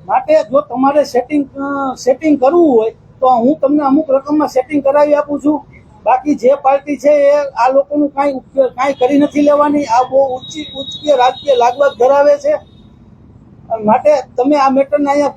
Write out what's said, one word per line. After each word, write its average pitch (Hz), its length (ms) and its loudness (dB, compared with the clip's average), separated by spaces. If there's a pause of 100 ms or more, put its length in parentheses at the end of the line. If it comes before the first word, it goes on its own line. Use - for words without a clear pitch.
માટે 247 280 -2
જો 285 280 0
તમારે 277 420 0
સેટિંગ, 262 420 -2
અ, 277 500 -8
સેટિંગ 294 440 0
કરવું 294 380 2
હોય, 226 140 0
તો - 360 -6
હું 254 320 2
તમને 294 240 0
અમુક 277 260 0
રકમમાં 277 380 -2
સેટિંગ 277 360 -4
કરાવી 294 300 2
આપું 294 260 -2
છું, 294 260 -2 (380)
બાકી 254 320 0
જે 254 280 2
પાર્ટી 277 340 -2
છે, 285 120 0
એ 285 220 4
આ 277 420 0
લોકોનું 285 360 0
કાંઈ 277 240 -2
ઉપ-, 262 280 -6
કાંઈ 262 320 -2
કરી 269 260 0
નથી 294 220 0
લેવાની. 294 420 2
આ 233 280 0
બહુ 262 240 0
ઊંચી, 285 300 -12 (140)
ઉચ્ચ 277 400 -2
રાજકીય 262 360 0
લાગવગ 240 440 0
ધરાવે 285 380 2
છે, 285 180 -2 (1300)
માટે 254 380 2 (160)
તમે 277 180 0
આ 277 140 2
મેટરને 277 420 0
અહીંયા, 285 260 0